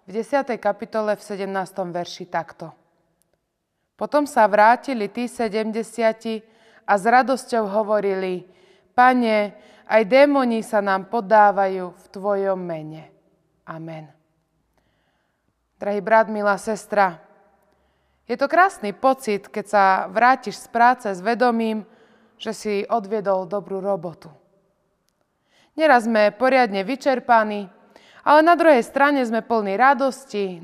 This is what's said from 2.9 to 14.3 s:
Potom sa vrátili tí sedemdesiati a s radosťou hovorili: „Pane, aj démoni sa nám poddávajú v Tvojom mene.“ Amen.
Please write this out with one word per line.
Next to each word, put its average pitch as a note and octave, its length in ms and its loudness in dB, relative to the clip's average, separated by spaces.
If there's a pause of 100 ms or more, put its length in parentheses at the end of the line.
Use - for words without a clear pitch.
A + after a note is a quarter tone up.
Potom C#4+ 240 -2
sa A#3+ 240 2
vrátili G#3+ 640 2
tí B3 160 -6
sedemdesiati A3 1120 -4 (480)
a G3 80 2
s F#3+ 80 -2
radosťou A#3 640 0
hovorili: G3 800 -2 (480)
„Pane, A#3 560 2 (320)
aj - 240 2
démoni B3+ 560 4
sa A3 160 -2
nám F#3+ 320 -2
poddávajú G3 800 2
v - 160 -20
Tvojom G3 560 -4
mene.“ D#3 560 -12 (500)
Amen. D#3+ 400 -16 (1700)